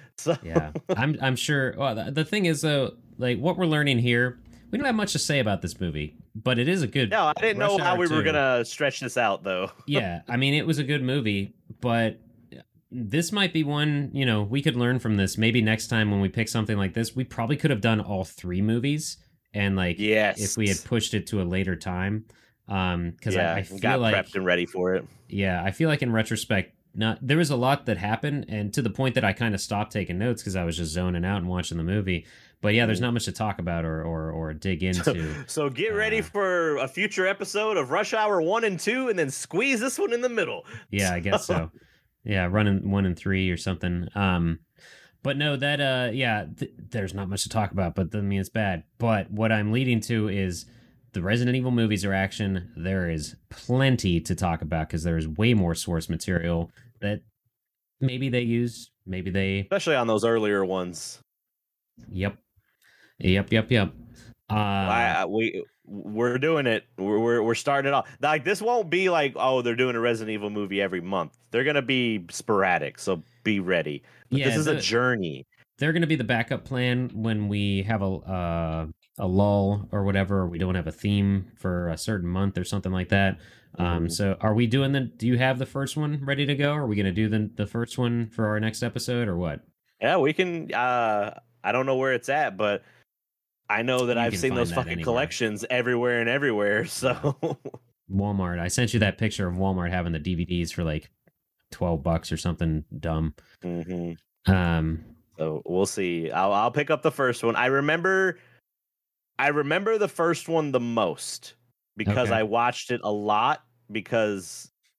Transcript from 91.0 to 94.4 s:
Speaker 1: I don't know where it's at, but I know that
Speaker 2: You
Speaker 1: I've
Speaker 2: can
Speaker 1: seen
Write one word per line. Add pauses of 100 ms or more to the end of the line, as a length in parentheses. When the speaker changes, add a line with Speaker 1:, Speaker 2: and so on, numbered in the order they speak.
Speaker 1:
I
don't
know
where
it's
at,
but (840)
I
know
that
Speaker 2:
You
Speaker 1:
I've
Speaker 2:
can
Speaker 1:
seen